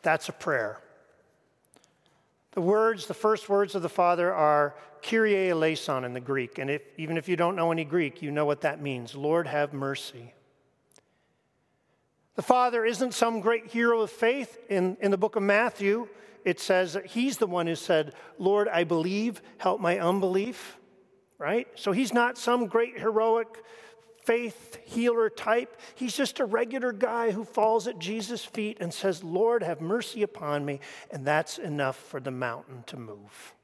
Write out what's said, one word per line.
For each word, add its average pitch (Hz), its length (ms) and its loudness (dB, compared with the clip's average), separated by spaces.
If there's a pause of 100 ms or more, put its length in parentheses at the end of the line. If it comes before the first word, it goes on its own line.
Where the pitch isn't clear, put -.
That's 160 260 0
a - 40 -10
prayer. 113 480 -2 (1700)
The 196 80 -4
words, 214 460 2
the - 80 -8
first 214 340 0
words 202 280 2
of 180 60 -2
the 170 60 -4
Father 175 460 2
are 147 400 4 (280)
"Kyrie 208 460 2
eleison" 160 540 0
in 123 100 -6
the 127 80 -8
Greek, 127 380 -4
and 135 120 -4
if, 147 120 -4 (140)
even 160 200 -4
if 165 120 -4
you 180 80 0
don't 175 180 2
know 170 160 2
any 165 140 0
Greek, 147 360 -2
you 147 120 -6
know 147 140 2
what 147 160 0
that 147 180 -2
means. 127 340 -6
"Lord, 151 320 0
have 147 260 -2
mercy." 135 600 -8 (2000)
The - 80 -4
Father 247 420 4
isn't 226 300 0
some 233 260 2
great 220 280 0
hero 233 320 4
of 214 100 0
faith. 247 480 -2 (100)
In, 185 320 0
in 202 120 2
the 196 40 2
book 202 200 0
of 202 60 0
Matthew, 208 640 2 (360)
it - 140 2
says 185 360 2
that 190 120 -6
he's 240 320 -2
the 220 80 2
one 175 220 0
who 165 80 -2
said, 156 380 2 (240)
"Lord, 208 300 4
I 175 140 2
believe, 185 580 0 (180)
help 190 220 0
my 180 180 2
unbelief," 190 800 0 (600)
right? 190 360 -2
So - 180 -2
he's 226 200 0
not 240 260 2
some 240 280 2
great 233 320 0
heroic 226 680 0 (580)
faith 233 640 -2
healer 233 460 2
type. 233 500 -2 (160)
He's 247 200 -6
just 269 220 -2
a 269 60 2
regular 240 480 -2
guy 233 400 0
who 208 120 -4
falls 220 440 2
at 240 100 -8
Jesus' 214 460 -6
feet 214 360 -6
and 170 140 -6
says, 180 300 -2
"Lord, 208 400 2
have 160 160 -4
mercy 208 420 -4
upon 147 420 -2
me," 139 140 -4 (320)
and 135 160 -8
that's 151 320 0
enough 147 380 -2
for - 240 -12
the 127 100 -8
mountain 127 540 -8
to - 120 -14
move. 104 680 -18